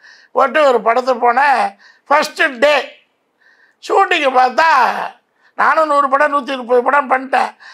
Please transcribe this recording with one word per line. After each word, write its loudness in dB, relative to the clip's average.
போட்டு 0
ஒரு 2
படத்துக்கு 0
போனேன். 2
ஃபர்ஸ்ட் 0
டே 2
ஷூட்டிங்கை 0
பார்த்தா 2
நானும் 0
நூறு 0
படம், 0
நூத்தி -4
முப்பது 0
படம் 0
பண்ணிட்டேன். -2